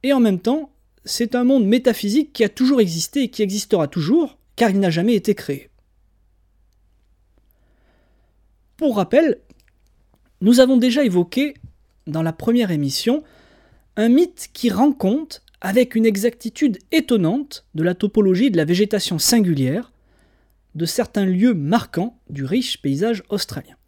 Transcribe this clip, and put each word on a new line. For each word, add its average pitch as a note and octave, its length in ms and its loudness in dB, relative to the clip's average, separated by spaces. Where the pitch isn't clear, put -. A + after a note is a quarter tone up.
et C#4 100 2
en C4 60 4
même G3+ 200 4
temps, C#4 320 -2
c'est - 320 -4
un B3 80 0
monde B3+ 220 4
métaphysique A#3+ 680 0
qui A#3 100 0
a G3+ 60 0
toujours B3+ 320 2
existé F3 420 -2
et A3+ 60 -4
qui - 120 -6
existera G3 460 -2
toujours, A#3 500 -2
car A#3 140 2
il G3 100 0
n'a F#3+ 100 2
jamais F3+ 260 0
été G3+ 200 0
créé. - 340 -10
Pour C#4 200 -2
rappel, C#4 420 0
nous A#3+ 180 4
avons C4 180 4
déjà B3 260 0
évoqué, A3+ 520 -2
dans D#3 140 -6
la E3 120 -4
première A#3 380 0
émission, D#3+ 520 -2
un A3+ 140 2
mythe E4 440 0
qui B3 160 -2
rend A#3 220 2
compte, C#4 520 -4
avec A#3 340 0
une A3+ 100 2
exactitude A3 720 -2
étonnante, B3+ 840 -2
de D#3 100 -4
la F3+ 120 0
topologie G#3 560 2
de F3 60 0
la D#3 80 2
végétation F#3+ 520 -2
singulière, E3+ 760 0
de D#3+ 100 -4
certains G3+ 400 -2
lieux F#3+ 280 2
marquants F3+ 680 -2
du C#3 140 -10
riche G3+ 380 -4
paysage F3+ 480 -2
australien. - 460 -8